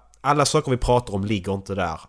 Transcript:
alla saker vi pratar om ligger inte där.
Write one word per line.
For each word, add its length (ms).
alla 240
saker 260
vi 60
pratar 360
om 120
ligger 280
inte 220
där. 340